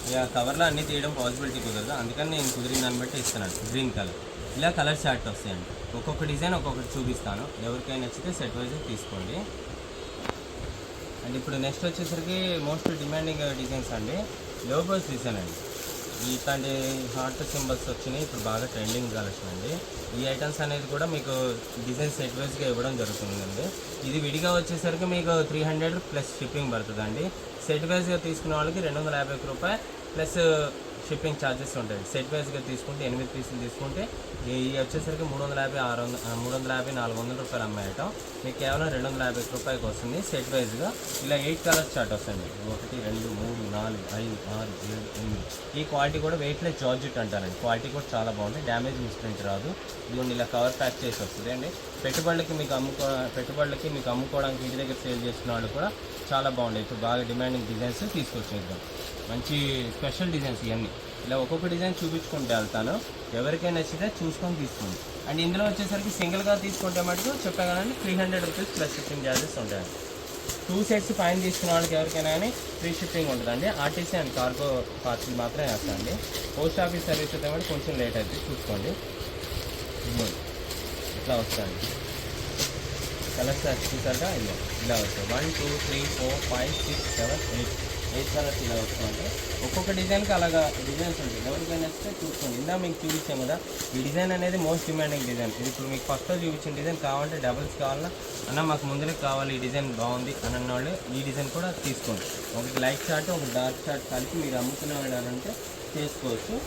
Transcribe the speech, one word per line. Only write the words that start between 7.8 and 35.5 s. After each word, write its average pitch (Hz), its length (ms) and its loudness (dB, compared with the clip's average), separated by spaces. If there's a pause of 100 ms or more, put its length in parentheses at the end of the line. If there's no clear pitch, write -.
నచ్చితే 131 360 -4
సెట్ 120 240 -4
వైజ్ 139 300 -4
తీసుకోండి. 107 500 -4 (1900)
And 123 100 -4
ఇప్పుడు 135 200 -2
నెక్స్ట్ 139 300 0
వచ్చేసరికి 170 800 0
most 151 200 0 (180)
demanding 156 360 0 (220)
డిజైన్స్ 127 300 -2
అండి, 113 260 -2 (520)
లో 143 120 4
బస్ 185 300 2
డిజైన్ 117 260 -2
అండి. 85 180 -4 (760)
ఇట్లాంటి 139 380 0 (440)
హార్ట్ 131 280 -2
సింబల్స్ 131 460 0
వచ్చినాయి, 131 340 -2
ఇప్పుడు 135 180 -4
బాగా 113 240 2
ట్రెండింగ్ 113 460 0
కలెక్షన్ 101 380 -4
అండి. 95 240 -4 (480)
ఈ 135 40 2
ఐటమ్స్ 147 360 0
అనేది 143 260 0
కూడా 143 180 0
మీకు 135 280 0 (540)
డిజైన్ 143 240 2
సెట్ 127 280 -2
వైజ్గా 135 280 0
ఇవ్వడం 123 300 2
జరుగుతుందండి. 101 680 -2 (440)
ఇది 151 100 2
విడిగా 156 360 2
వచ్చేసరికి 170 500 2
మీకు 170 380 4
త్రీ 151 200 2
హండ్రెడ్ 160 360 2
ప్లస్ - 400 -4
షిప్పింగ్ 135 340 -2
పడుతుందండి. 107 560 0 (380)
సెట్ 156 180 4
వైజ్గా 175 320 4
తీసుకునే 160 380 0
వాళ్ళకి 160 240 2
రెండు 151 200 2
వందల 151 160 0
యాభై 139 200 0
ఒక్క 131 100 -6
రూపాయి 180 320 0 (380)
ప్లస్ 160 540 6 (400)
షిప్పింగ్ 147 360 0
ఛార్జెస్ 127 320 0
ఉంటాయి. 107 240 -2 (120)
సెట్ 131 200 -2
వైజ్గా 139 280 -2
తీసుకుంటే, 131 440 -4
ఎనిమిది 127 240 0
పీసులు 131 300 -6
తీసుకుంటే 135 500 -4 (380)
ఈ, 123 40 -2
ఈ 131 260 2
వచ్చేసరికి 156 460 0
మూడు 139 200 -2
వందల 139 160 0